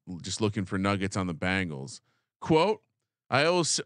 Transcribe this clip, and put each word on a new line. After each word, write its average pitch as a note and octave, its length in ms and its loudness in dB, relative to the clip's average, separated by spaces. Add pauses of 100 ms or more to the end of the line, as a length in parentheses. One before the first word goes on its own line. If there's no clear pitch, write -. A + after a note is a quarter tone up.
(100)
l-, F2+ 100 -10
just F#2+ 200 -6
looking G#2 240 0
for G2 140 -4
nuggets G2 380 0
on F#2 120 -2
the E2+ 60 -4
Bengals. F2 680 -4 (400)
Quote, E3 420 4 (480)
"I C3+ 140 4
always, E3+ 420 2